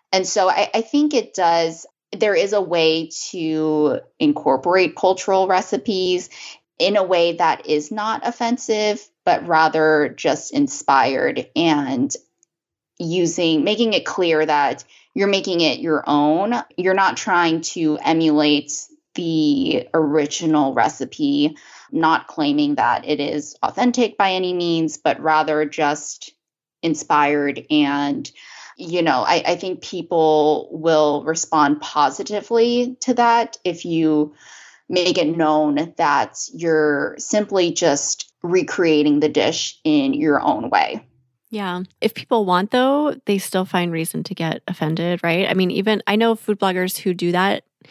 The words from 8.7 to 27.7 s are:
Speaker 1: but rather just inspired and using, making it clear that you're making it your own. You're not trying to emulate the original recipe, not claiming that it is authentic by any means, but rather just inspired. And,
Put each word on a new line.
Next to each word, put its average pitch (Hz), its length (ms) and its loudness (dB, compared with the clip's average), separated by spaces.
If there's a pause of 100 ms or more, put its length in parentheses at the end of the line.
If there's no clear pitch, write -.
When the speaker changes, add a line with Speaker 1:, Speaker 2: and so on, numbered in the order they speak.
Speaker 1:
but - 220 0
rather 156 640 4
just - 440 -4
inspired 135 1000 0
and 143 580 0 (880)
using, 165 640 0
making 214 300 0
it - 120 -2
clear 160 400 0
that 143 380 0 (320)
you're 196 120 2
making 190 340 0
it 147 180 0
your 156 260 0
own. 156 480 2 (240)
You're 185 160 0
not 190 240 2
trying 170 440 0
to 156 420 -2
emulate 151 680 2 (440)
the 156 800 0
original 151 800 0
recipe, 143 800 -2 (360)
not 160 360 0
claiming 147 480 -2
that 120 320 -2
it 151 120 -2
is 143 440 -6
authentic 240 540 0
by 190 160 2
any 185 200 -2
means, 165 440 -2
but - 220 -2
rather 156 460 0
just 151 680 -4 (500)
inspired. 147 880 0
And, 143 600 0 (460)